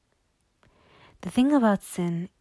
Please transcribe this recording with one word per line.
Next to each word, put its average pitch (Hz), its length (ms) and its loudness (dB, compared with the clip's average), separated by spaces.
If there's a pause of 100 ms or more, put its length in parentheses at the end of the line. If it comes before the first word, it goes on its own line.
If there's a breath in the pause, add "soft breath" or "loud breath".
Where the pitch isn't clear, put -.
(1200 soft breath)
The - 80 -10
thing 262 240 2
about 220 300 2
sin 175 460 -6 (120)